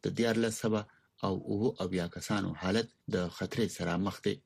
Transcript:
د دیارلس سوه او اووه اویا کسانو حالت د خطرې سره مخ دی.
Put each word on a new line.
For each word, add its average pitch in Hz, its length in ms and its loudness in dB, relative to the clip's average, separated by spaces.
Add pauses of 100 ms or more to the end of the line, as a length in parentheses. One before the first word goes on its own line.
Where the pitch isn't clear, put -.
د - 40 -2 (120)
دیارلس 113 360 2 (100)
سوه 107 180 2 (440)
او 95 80 2 (160)
اووه 107 200 2 (120)
اویا 90 240 0 (100)
کسانو 98 340 0 (100)
حالت 92 280 2 (260)
د - 20 2 (200)
خطرې 101 300 0 (100)
سره 87 300 0
مخ 95 200 -4
دی. 104 200 0